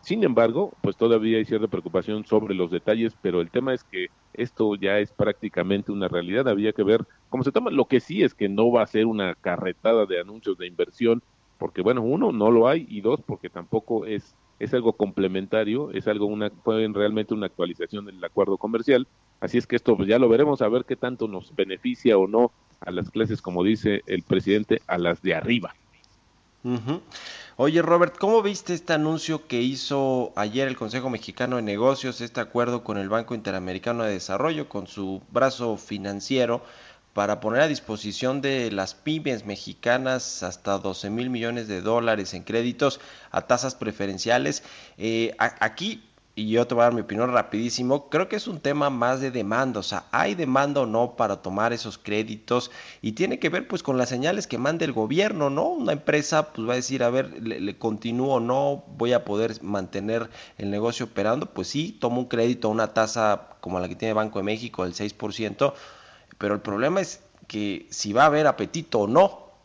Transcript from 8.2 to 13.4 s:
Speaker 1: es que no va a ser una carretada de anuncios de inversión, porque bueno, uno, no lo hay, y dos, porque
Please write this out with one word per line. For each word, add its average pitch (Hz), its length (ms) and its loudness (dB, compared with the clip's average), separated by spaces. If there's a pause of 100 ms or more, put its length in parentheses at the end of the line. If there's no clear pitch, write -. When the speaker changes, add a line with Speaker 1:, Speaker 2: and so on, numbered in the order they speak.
Speaker 1:
es 127 120 2
que 104 140 -2
no 107 220 4
va 120 120 4
a 101 40 2
ser 110 200 2
una 101 280 0
carretada 98 720 0
de 92 140 -2
anuncios 101 360 -6
de 90 120 -10
inversión, 117 520 0 (380)
porque - 240 -6
bueno, 120 200 2
uno, 165 280 0
no 110 220 4
lo 117 160 8
hay, 160 200 2
y 104 120 -8
dos, 110 260 0
porque 98 240 -10